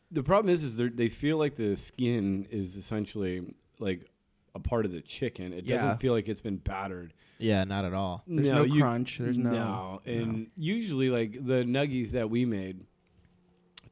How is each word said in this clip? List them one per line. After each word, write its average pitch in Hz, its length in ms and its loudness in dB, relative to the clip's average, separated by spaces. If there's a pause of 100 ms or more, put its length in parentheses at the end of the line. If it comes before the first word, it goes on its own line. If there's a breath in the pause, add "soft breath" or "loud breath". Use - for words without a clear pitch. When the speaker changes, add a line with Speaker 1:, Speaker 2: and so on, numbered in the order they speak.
(100)
Speaker 1:
the 147 120 -2
problem 185 320 6
is, 160 100 0
is 120 100 -4
they're, 120 140 2
they 120 220 2
feel 151 260 0
like 147 180 2
the 104 220 0
skin 98 760 0
is 98 260 -4
essentially, 95 800 -4 (240)
like, 92 300 -4 (460)
a 98 40 -10
part 113 280 0
of 95 60 -4
the 82 100 -8
chicken. 92 500 -8
It 90 140 -10
Speaker 2:
Yeah. 120 160 0
Speaker 1:
doesn't 113 180 2
feel 127 140 2
like 107 160 0
it's 101 100 -4
been 101 160 -4
battered. 92 560 -6 (240 soft breath)
Speaker 3:
Yeah, 104 280 4
not 98 200 -2
at 90 80 -2
all. 95 340 -2
Speaker 2:
There's 151 220 2
Speaker 1:
No, 135 100 4
Speaker 2:
no 147 60 6
Speaker 1:
you 143 160 4
Speaker 2:
crunch. 123 380 2
There's 120 180 0
no, 120 140 2
Speaker 1:
No. 95 560 -2
And 117 320 -2
Speaker 2:
no. 113 80 -6 (100)
Speaker 1:
usually, 165 540 0
like, 117 240 0
the 127 300 2
nuggies 127 480 0
that 117 180 0
we 120 160 2
made 95 400 -4 (1040)